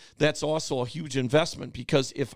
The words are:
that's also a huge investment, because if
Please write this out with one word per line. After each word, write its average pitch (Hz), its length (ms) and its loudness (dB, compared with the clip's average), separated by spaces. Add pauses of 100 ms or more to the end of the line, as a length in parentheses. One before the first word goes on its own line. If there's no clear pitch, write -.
(160)
that's 147 260 2
also 151 380 0
a 123 60 0
huge 151 300 -8
investment, 135 560 2
because 135 440 0
if 135 200 -4